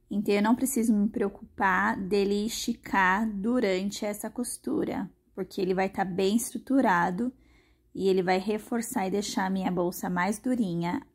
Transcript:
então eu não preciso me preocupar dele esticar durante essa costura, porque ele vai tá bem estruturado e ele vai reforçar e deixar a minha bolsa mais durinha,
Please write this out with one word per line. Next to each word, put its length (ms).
então 260
eu 60
não 140
preciso 380
me 160
preocupar 920
dele 460
esticar 800
durante 800
essa 240
costura, 800
porque 260
ele 140
vai 160
tá 160
bem 300
estruturado 960
e 140
ele 160
vai 140
reforçar 680
e 40
deixar 340
a 40
minha 220
bolsa 380
mais 300
durinha, 760